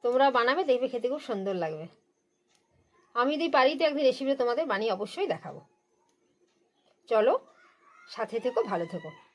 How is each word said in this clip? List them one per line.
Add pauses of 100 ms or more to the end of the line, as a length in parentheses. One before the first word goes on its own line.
তোমরা (120)
বানাবে
দেখবে
খেতে
খুব
সুন্দর
লাগবে। (1300)
আমি
যদি (100)
পারি
তো
একদিন
রেসিপিটা
তোমাদের
বানিয়ে
অবশ্যই
দেখাবো। (1500)
চলো (800)
সাথে
থেকো, (120)
ভালো
থেকো। (240)